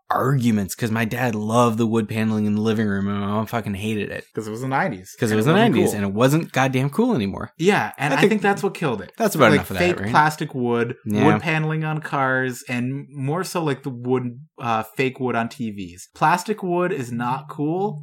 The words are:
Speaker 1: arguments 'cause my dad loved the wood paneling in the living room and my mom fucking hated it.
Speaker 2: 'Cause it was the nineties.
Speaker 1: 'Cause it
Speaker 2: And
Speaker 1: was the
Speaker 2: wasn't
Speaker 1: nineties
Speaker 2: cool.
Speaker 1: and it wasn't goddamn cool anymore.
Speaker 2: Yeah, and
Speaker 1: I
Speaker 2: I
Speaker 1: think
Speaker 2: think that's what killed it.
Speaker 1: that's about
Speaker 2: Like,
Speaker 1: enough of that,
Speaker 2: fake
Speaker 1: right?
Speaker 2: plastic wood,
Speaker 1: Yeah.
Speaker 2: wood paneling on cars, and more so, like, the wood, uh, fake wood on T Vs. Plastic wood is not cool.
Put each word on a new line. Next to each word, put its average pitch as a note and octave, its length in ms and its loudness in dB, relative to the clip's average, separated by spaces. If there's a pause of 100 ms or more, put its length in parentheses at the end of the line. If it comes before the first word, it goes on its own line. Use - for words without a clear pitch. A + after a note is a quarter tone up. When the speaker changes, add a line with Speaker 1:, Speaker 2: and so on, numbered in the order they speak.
(100)
Speaker 1:
arguments A#2 640 2
'cause A#2+ 160 -4
my A2+ 160 0
dad A#2+ 280 -2
loved A2 440 2
the A#2 80 2
wood A2 220 2
paneling A2 360 0
in G#2 100 0
the G#2+ 60 0
living A2 260 2
room G2 220 -2
and G2+ 120 -2
my G2+ 60 -4
mom G#2+ 200 -2
fucking G#2+ 280 -4
hated G#2 360 -4
it. - 140 -10 (100)
Speaker 2:
'Cause G#2+ 120 -6
it G#2+ 40 -10
was A2 100 -8
the C3 80 -6
nineties. C3+ 500 -4
Speaker 1:
'Cause A2+ 120 0
it - 20 2
Speaker 2:
And G#2+ 60 2
Speaker 1:
was G#2+ 80 2
the D#3 60 4
Speaker 2:
wasn't G#3+ 220 6
Speaker 1:
nineties G#2 160 4
Speaker 2:
cool. G2+ 60 -4
Speaker 1:
and G2+ 80 0
it G2 100 0
wasn't C3+ 380 2
goddamn C3 380 0
cool A#3 260 0
anymore. G2 420 -4
Speaker 2:
Yeah, D#3+ 380 2
and C#3+ 160 -2
Speaker 1:
I C4 60 2
Speaker 2:
I - 20 4
Speaker 1:
think G#3+ 100 6
Speaker 2:
think G#3 120 0
that's G3 200 2
what G3 120 -2
killed B2 260 -2
it. - 160 -14
Speaker 1:
that's A3 180 0
about C#3+ 120 8
Speaker 2:
Like, D3+ 80 8
Speaker 1:
enough - 160 0
of F#2+ 80 -4
that, F3 40 2
Speaker 2:
fake F3+ 180 0
Speaker 1:
right? G2+ 100 -4
Speaker 2:
plastic D3+ 440 2
wood, A#2+ 400 0 (120)
Speaker 1:
Yeah. G#2+ 180 2
Speaker 2:
wood G#2 180 4
paneling D#3 420 -2
on D#3 160 -4
cars, C3 680 -2
and C3 420 -4
more C#3+ 340 -4
so, E3+ 200 -4
like, C#3 180 -2
the C#3+ 80 -8
wood, B2 480 -2 (220)
uh, A2+ 220 -2
fake C3 360 -4
wood B2 160 -2
on A#2 140 0
T A2+ 240 -8
Vs. F#2 420 -14
Plastic F3 480 0
wood F3+ 300 0
is B2+ 180 -6
not A#2+ 380 -4
cool. E3+ 540 -4